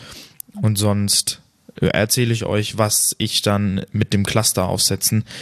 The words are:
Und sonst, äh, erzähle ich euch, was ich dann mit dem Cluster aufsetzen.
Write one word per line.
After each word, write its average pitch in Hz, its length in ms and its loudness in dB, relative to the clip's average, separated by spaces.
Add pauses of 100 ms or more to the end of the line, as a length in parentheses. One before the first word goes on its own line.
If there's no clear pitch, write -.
(600)
Und 107 160 2
sonst, 101 640 0 (400)
äh, - 60 2
erzähle 117 460 2
ich 110 120 -2
euch, 104 320 -2
was - 400 0
ich - 240 -2
dann 101 500 0
mit - 220 0
dem 101 100 2
Cluster 98 440 0
aufsetzen. 95 580 0 (160)